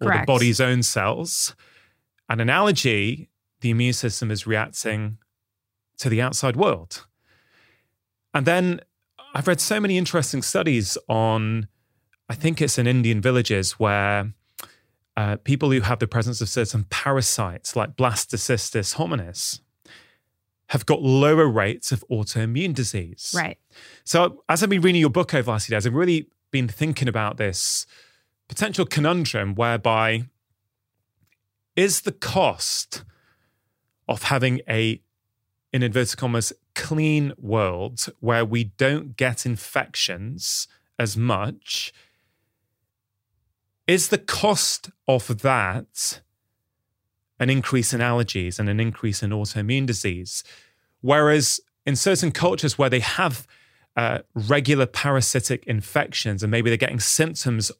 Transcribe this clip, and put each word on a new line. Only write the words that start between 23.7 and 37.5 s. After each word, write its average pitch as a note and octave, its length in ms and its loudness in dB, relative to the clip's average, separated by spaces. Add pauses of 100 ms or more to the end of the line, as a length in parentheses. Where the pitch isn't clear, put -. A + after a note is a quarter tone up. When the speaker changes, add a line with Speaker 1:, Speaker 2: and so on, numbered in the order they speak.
Speaker 1:
So - 460 2
as D#3+ 140 2
I've G#3 80 2
been G3 100 4
reading F3 200 6
your D3+ 100 6
book A#2+ 220 0
over C#3 120 2
the A#2+ 60 -2
last A2 160 -2
few A2+ 100 0
days, G#2 100 0
I've A#2 80 0
really E3 320 2 (240)
been C3 160 0
thinking C3 400 -2
about G#2+ 300 -2
this - 500 -4 (640)
potential G3 360 -2
conundrum D3 720 0
whereby A2+ 720 2 (1500)
is F#3 240 2
the - 120 -4
cost - 920 -2 (1040)
of A2+ 160 -4
having B2+ 440 2
a, A2+ 320 0 (720)
in B2+ 100 0
inverted A#2+ 340 0
commas, A#2 360 -2 (220)
clean D#3 640 0
world G#2 680 -2 (140)